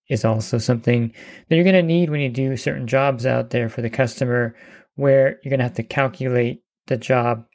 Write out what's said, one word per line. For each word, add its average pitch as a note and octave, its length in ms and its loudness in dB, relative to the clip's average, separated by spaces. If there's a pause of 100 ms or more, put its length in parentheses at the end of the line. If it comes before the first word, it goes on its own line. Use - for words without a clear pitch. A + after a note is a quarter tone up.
is A#2+ 160 -2
also A2 360 0
something A#2 520 0 (380)
that E3 60 2
you're F3 100 4
gonna F#3 160 6
need E3 280 2
when D3 120 -2
you C3 80 -2
do C3+ 260 -2
certain C#3 320 -4
jobs C3 380 0
out A#2+ 240 0
there A#2+ 180 0
for A#2 140 -8
the A2+ 80 -2
customer, A#2+ 680 -2 (400)
where C#3 480 2
you're C#3 60 -10
gonna C3 140 0
have B2 100 -4
to A#2 100 -4
calculate B2+ 800 -2 (240)
the C3 120 -2
job A#2+ 580 -2